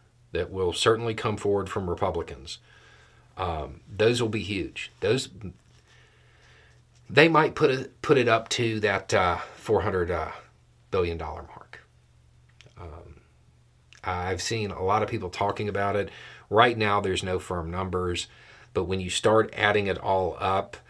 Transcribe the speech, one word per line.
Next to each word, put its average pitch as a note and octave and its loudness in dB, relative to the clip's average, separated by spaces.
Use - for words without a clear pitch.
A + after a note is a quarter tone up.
that E2+ -4
will F#2 0
certainly A2+ 2
come G#2+ -4
forward G2+ 0
from F#2+ -4
Republicans, E2+ -6
um, D#2 -6
those A#2 2
will A2 0
be G#2+ -4
huge. F#2 -8
Those, A#2+ 0
they D3 8
might D#3 4
put D3 4
it, C3 -6
put C#3+ 4
it B2 4
up A2+ 2
to A2+ -2
that, G2 0
uh, F2+ 2
four G#2 0
hundred, F2+ -2
uh, D#2+ -4
billion E2+ -2
dollar D#2 -10
mark. - -20
Um, D#2 -18
I've F2+ -2
seen G#2+ -4
a F2+ -6
lot G#2 4
of - -4
people F#2+ -6
talking G2+ -2
about G2+ 0
it. G2 -2
Right A2+ 6
now, G#2 2
there's G2 -2
no F#2 -2
firm E2+ -6
numbers, F2+ -4
but F#2 0
when F#2+ -2
you F2+ -6
start A2 4
adding G#2 2
it F#2 0
all F#2+ 0
up, G2 -2